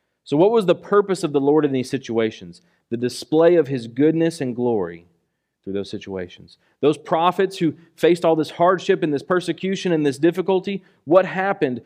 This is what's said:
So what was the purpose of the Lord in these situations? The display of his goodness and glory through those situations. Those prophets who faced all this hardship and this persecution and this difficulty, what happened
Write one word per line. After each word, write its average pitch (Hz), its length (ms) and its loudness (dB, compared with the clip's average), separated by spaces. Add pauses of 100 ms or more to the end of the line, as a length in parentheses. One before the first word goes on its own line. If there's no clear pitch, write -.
(240)
So 143 140 -2
what 196 140 6
was 220 160 2
the 175 60 4
purpose 196 520 0
of 147 80 -4
the 139 80 0
Lord 147 240 2
in 139 80 -2
these 127 160 -4
situations? 110 720 -4 (280)
The 117 80 -6
display 156 580 2
of 151 120 2
his 123 200 -6
goodness 160 520 0
and 127 160 -6
glory 92 520 -4 (560)
through 98 100 -10
those 98 160 -8
situations. 95 680 -14 (200)
Those 147 180 2
prophets 180 600 0
who 156 180 0 (200)
faced 170 280 2
all 165 120 4
this 156 160 -2
hardship 180 500 0
and 165 100 -2
this 139 120 -2
persecution 180 680 -2
and 156 140 0
this 135 140 -2
difficulty, 185 640 0 (220)
what 185 200 6
happened 165 600 -4